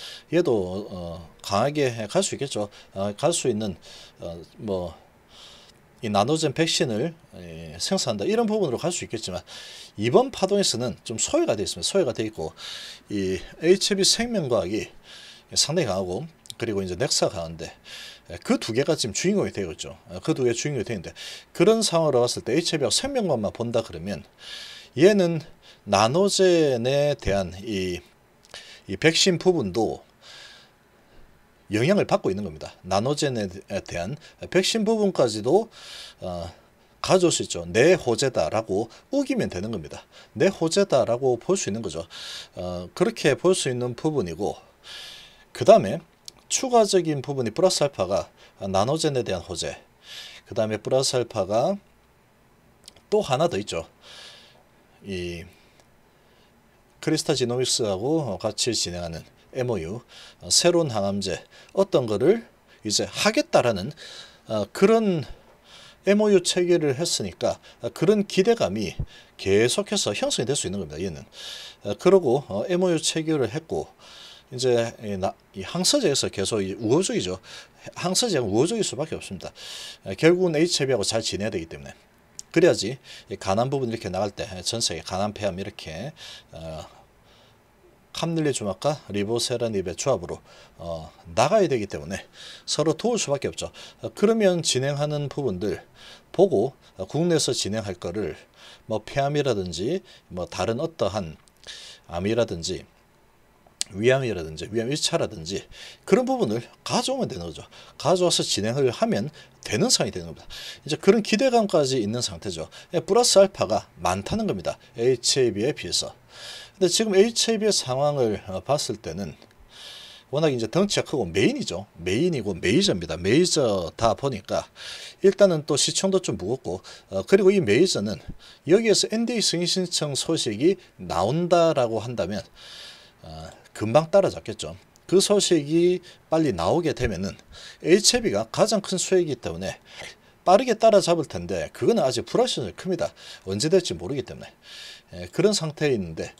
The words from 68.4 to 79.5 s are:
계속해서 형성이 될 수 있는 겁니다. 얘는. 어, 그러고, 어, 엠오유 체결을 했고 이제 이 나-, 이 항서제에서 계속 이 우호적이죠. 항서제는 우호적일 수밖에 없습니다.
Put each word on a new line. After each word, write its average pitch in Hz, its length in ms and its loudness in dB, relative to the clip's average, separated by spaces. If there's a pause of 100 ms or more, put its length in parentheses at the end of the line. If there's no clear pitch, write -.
계속해서 117 720 2
형성이 208 320 -2
될 240 100 0
수 - 120 -4
있는 190 140 -6
겁니다. 87 220 -8
얘는. 82 220 -6 (600)
어, 104 100 -2
그러고, 165 540 4
어, 101 200 -2
엠오유 175 320 2
체결을 156 540 0
했고 101 340 -6 (640)
이제 120 500 0
이 101 140 -6
나-, 92 180 -2 (200)
이 98 80 -10
항서제에서 180 680 0
계속 101 320 -2
이 95 140 -4
우호적이죠. 120 640 0 (540)
항서제는 175 520 0
우호적일 165 380 2
수밖에 143 300 -6
없습니다. - 360 -10 (540)